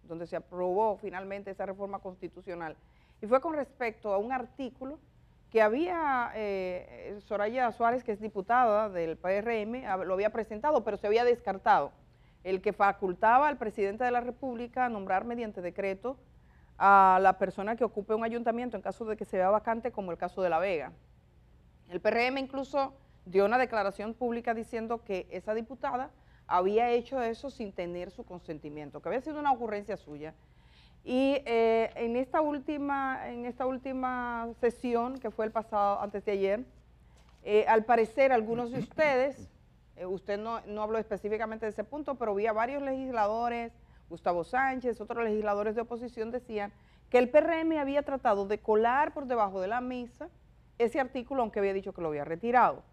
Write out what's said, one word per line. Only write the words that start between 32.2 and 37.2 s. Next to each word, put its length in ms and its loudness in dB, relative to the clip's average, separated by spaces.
última, 880 -4
en 160 -10
esta 200 -6
última 840 -4
sesión, 600 0
que 120 -6
fue 140 -2
el 60 -6
pasado, 500 0
antes 240 -6
de 60 0
ayer, 340 0